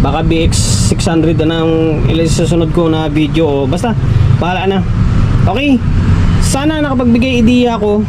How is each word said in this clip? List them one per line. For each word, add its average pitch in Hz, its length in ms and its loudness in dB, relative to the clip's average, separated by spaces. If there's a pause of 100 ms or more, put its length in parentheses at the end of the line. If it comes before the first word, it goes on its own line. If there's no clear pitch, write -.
Baka 143 180 -2
B 165 220 0
X - 160 0 (320)
six - 160 -2
hundred 160 320 0
na 160 240 0
ang 160 400 0 (240)
susunod 165 480 0
ko 165 160 0
na 156 160 -2
video. 151 400 0
O, 139 180 0
basta, 180 300 -2 (420)
bahala 180 300 -2
na. 196 100 0 (720)
Okay. 269 320 0 (640)
Sana 302 380 0
nakapagbigay 247 640 0
ideya 240 320 2
ako 208 320 0